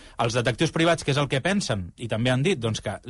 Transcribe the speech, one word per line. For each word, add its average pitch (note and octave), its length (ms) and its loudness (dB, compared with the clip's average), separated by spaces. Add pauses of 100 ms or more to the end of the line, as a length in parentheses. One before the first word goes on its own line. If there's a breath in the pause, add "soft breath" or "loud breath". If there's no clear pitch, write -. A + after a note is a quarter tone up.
(220 loud breath)
Els A#2 120 0
detectius B2+ 360 2
privats, E3 340 2
què D3+ 60 -2
és C3+ 80 2
el C#3+ 80 2
que C3+ 140 0
pensen? A#2 560 -2
I A#2 100 -10
també A#2 240 0
han B2+ 140 2
dit, F3 160 0
doncs, A2 200 -2
que G2 300 -8